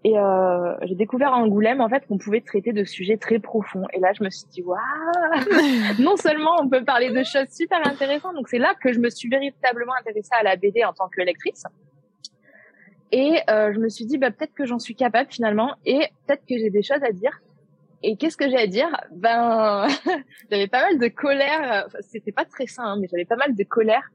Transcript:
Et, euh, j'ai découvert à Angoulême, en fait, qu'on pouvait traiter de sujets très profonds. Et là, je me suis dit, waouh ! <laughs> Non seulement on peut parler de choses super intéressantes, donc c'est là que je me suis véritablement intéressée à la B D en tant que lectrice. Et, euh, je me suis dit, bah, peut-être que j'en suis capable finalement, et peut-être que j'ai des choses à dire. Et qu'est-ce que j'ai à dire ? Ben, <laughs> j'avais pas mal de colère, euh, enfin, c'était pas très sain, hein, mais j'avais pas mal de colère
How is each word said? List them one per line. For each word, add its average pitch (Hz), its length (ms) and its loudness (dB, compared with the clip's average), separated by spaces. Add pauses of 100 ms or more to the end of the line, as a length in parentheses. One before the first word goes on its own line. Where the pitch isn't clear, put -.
Et, 220 160 4
euh, 185 560 2 (120)
j'ai 185 80 -4
découvert 247 400 0
à - 20 4
Angoulême, 220 460 2
en 214 80 2
fait, 269 160 -2
qu'on 202 100 -2
pouvait 214 240 -2
traiter 220 320 -4
de 202 120 0
sujets 196 340 -2
très 226 200 0
profonds. 202 540 -4
Et 185 80 -4
là, 185 140 2
je 214 100 -4
me 190 60 -4
suis - 180 -16
dit, 180 140 -12
waouh ! 180 160 -4 (560)
<laughs> 262 680 2
Non 349 160 4
seulement 311 420 2
on 277 120 0
peut 254 140 2
parler 254 260 2
de 254 120 0
choses 269 280 -2
super 330 360 0
intéressantes, 285 480 -2
donc 269 140 -6
c'est 240 100 -2
là 339 240 4
que 247 120 2
je 220 40 0
me 240 120 2
suis - 180 -12
véritablement 254 720 -2
intéressée 214 300 -8 (100)
à - 20 2
la 190 140 4
B 196 180 0
D 233 100 2
en 180 100 -2
tant 185 140 -6
que 185 120 -8
lectrice. 180 440 -4 (1500)
Et, 285 260 4 (120)
euh, 214 240 2
je 220 60 -2
me 226 80 0
suis 214 180 -8
dit, 277 120 -2
bah, 254 120 2
peut-être 302 240 -10
que 285 100 -4
j'en 240 140 -4
suis 226 160 -10
capable 247 380 0
finalement, 226 420 0 (100)
et 262 140 2 (260)
peut-être 285 240 -2
que 254 80 -2
j'ai 220 140 0
des 202 140 2
choses 277 180 0
à 247 80 0
dire. 202 300 -4 (640)
Et 220 120 0
qu'est-ce 320 200 -4
que 277 120 -2
j'ai 254 80 2
à 226 120 2
dire ? 240 200 0 (220)
Ben, 226 800 2
<laughs> 285 640 -4
j'avais 202 180 0
pas 254 140 2
mal 330 180 2
de 240 80 2
colère, 277 640 0
euh, 196 140 -2
enfin, - 160 -16
c'était 214 280 -12
pas 285 140 -2
très - 240 -8
sain, 247 160 -12
hein, 208 160 -4
mais 185 100 -4
j'avais 175 140 -2
pas 233 100 0
mal 262 220 0
de 202 80 -2
colère 226 500 0